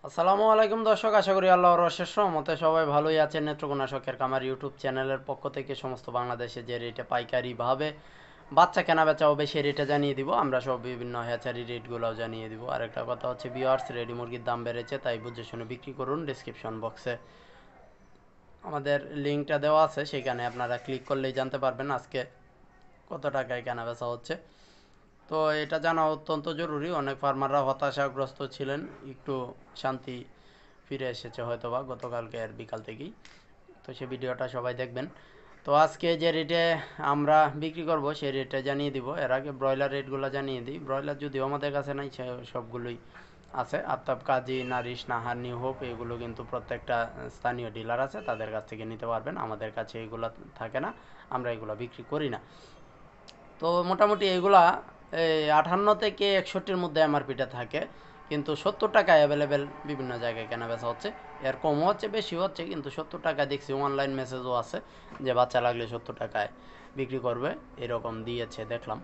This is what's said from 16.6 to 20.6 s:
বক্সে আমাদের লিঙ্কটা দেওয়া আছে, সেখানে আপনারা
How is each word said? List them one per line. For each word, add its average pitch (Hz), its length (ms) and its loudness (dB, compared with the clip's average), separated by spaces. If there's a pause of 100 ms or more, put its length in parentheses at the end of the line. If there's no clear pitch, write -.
বক্সে 117 320 -6 (1500)
আমাদের 143 300 0 (260)
লিঙ্কটা 147 400 0
দেওয়া 156 240 6
আছে, 143 140 -4 (100)
সেখানে 123 380 -4
আপনারা 120 240 -2 (100)